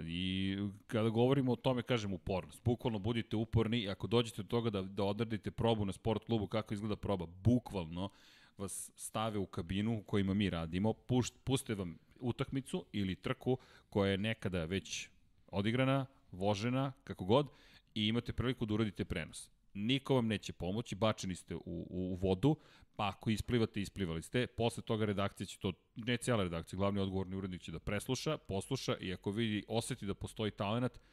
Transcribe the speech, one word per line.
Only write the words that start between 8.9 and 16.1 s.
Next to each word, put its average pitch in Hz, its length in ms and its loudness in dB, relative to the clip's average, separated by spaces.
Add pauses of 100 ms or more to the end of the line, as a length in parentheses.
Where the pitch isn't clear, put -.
stave 110 420 -2
u 95 80 0
kabinu 104 520 -2
u 101 40 -6
kojima 98 320 2
mi 101 160 4
radimo, 85 400 0
pušt-, - 480 0
puste - 360 -2
vam 90 240 -4 (180)
utakmicu 135 760 -4
ili 95 220 0
trku - 440 -2 (300)
koja 98 220 4
je 98 80 2
nekada 98 460 -2
već - 440 -4 (400)
odigrana, 131 580 2 (240)